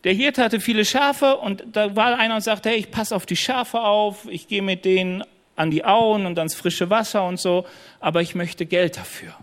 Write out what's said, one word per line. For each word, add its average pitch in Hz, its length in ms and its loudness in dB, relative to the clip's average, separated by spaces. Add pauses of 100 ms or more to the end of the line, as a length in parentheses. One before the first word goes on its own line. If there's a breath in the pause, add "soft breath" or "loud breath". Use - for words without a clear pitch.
Der 185 100 2
Hirte 262 280 0
hatte 226 160 0
viele 214 280 0
Schafe 277 500 2
und 196 360 -6
da 208 240 0
war 214 220 2
einer 226 180 2
und 214 40 0
sagte, 214 300 0
„Hey, 226 80 0
ich 208 120 -6
pass 226 220 -4
auf 190 140 -2
die 175 100 -2
Schafe 240 440 -2
auf, 208 500 2
ich 175 180 -10
gehe 202 140 -2
mit 190 240 -2
denen 185 360 2 (340)
an 160 140 0
die 151 140 0
Auen 214 400 4
und 175 140 -2
ans 160 160 -2
frische 175 340 -2
Wasser 208 380 0
und 180 120 -4
so, 180 280 0 (340 loud breath)
aber 170 220 2
ich 170 120 -4
möchte 175 300 -4
Geld 175 320 0
dafür.“ - 460 -14